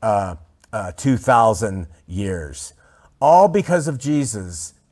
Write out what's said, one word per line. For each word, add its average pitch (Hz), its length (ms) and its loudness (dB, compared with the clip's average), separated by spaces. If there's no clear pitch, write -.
uh, 101 340 0
uh, 95 200 -8
two 135 240 -2
thousand 110 680 2
years. 90 680 -8
All 175 280 6
because 170 400 0
of 139 100 -4
Jesus, 117 760 -6